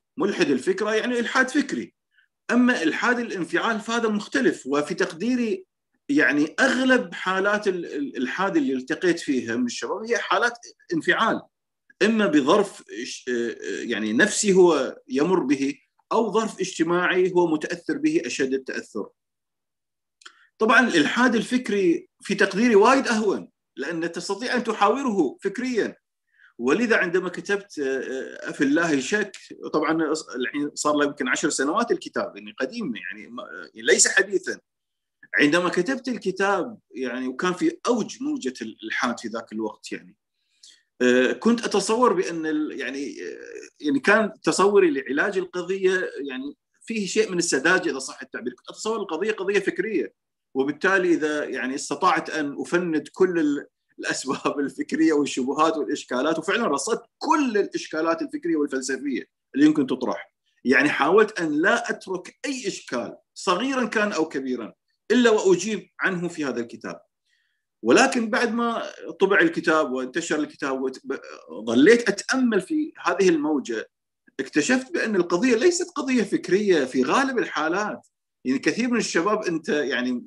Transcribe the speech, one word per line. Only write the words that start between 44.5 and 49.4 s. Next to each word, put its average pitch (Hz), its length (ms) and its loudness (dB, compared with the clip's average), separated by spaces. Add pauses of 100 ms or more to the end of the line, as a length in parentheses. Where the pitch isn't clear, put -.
لعلاج 151 460 -2
القضية 185 720 -2 (200)
يعني 131 260 -10 (260)
فيه 214 260 -4
شيء 214 240 0
من 180 60 -2
السذاجة 165 520 2
إذا 135 100 -4
صح 135 220 -12
التعبير. - 320 -10
كنت - 160 -20
أتصور 220 320 -6
القضية 185 300 -4
قضية 196 280 -2